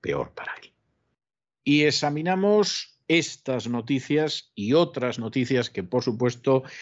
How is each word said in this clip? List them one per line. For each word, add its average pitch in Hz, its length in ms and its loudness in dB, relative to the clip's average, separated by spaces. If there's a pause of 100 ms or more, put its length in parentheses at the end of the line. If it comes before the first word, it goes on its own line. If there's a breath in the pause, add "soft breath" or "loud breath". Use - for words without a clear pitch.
peor - 320 -4
para - 300 -12
él. - 100 -20 (920)
Y 147 180 4
examinamos 185 1160 0 (100)
estas 131 600 0
noticias 135 840 -2
y 104 180 -2
otras 123 460 0
noticias 117 500 0
que, 98 140 -8
por 120 200 -2
supuesto, 123 600 0 (200 loud breath)